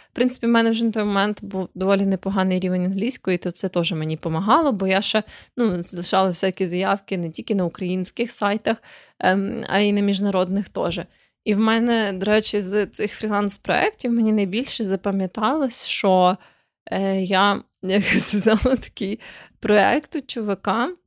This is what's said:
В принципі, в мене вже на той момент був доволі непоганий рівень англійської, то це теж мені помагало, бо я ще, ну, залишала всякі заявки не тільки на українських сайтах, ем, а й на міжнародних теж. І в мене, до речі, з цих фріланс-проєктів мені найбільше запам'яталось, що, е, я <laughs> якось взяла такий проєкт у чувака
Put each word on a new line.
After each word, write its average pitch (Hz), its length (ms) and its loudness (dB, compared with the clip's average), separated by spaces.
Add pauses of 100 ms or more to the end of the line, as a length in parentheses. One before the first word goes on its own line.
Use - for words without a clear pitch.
(120)
В - 20 -20
принципі, 247 320 0
в 233 40 4
мене 226 200 4
вже 226 140 0
на 233 60 0
той 214 140 -2
момент 208 400 0
був 196 300 -6
доволі 196 320 2
непоганий 185 540 0
рівень 180 240 0
англійської, 190 540 -2
то 180 120 -6
це - 180 -4
теж 170 240 -2
мені 156 240 -4
помагало, 214 560 2
бо 190 140 -2
я 190 140 2
ще, 214 220 0 (340)
ну, 190 260 0
залишала 185 460 0
всякі 185 380 -2
заявки 190 520 -2
не 170 120 -4
тільки 160 240 -6
на 190 100 0
українських 185 680 -4
сайтах, 214 460 -2 (420)
ем, 190 500 0
а 190 100 0
й 208 140 2
на 202 80 2
міжнародних 196 680 0
теж. 175 320 -4 (460)
І 208 80 2
в 196 40 0
мене, 226 540 2
до 190 140 -6
речі, 208 340 2
з 196 260 -2
цих 202 240 -6 (140)
фріланс-проєктів 208 840 0
мені 226 220 2
найбільше 214 520 -2
запам'яталось, 202 1000 -2
що, 185 520 4 (500)
е, 190 360 -2
я 196 400 2 (100)
<laughs> - 100 -20
якось 190 520 0
взяла 220 420 2
такий 208 440 -8 (400)
проєкт 208 560 2
у 285 40 -6
чувака 220 720 -4 (140)